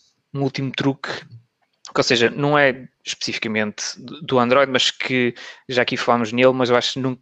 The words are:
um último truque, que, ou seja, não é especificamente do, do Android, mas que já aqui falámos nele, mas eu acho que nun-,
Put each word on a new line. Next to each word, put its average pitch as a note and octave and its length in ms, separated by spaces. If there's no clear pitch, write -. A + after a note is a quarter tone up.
um C#3 80
último C3+ 300
truque, - 380
que, - 800
ou C3+ 40
seja, F#3 280
não D3 260
é C3 300
especificamente G#2+ 800
do, B2 240
do C3 180
Android, C3 320
mas B2 180
que B2 460
já B2 140
aqui B2 140
falámos A#2 340
nele, B2+ 220
mas B2+ 160
eu B2 60
acho - 180
que C3+ 60
nun-, B2+ 220